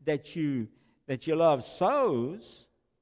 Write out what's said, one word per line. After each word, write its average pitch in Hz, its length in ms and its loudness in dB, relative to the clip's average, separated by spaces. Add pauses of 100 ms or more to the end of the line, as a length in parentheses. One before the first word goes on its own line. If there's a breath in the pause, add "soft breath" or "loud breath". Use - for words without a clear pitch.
that 151 320 -4
you, 139 320 -2 (400 soft breath)
that 131 180 -6
you 160 120 0
love 156 260 4
souls. 196 1040 -2 (340)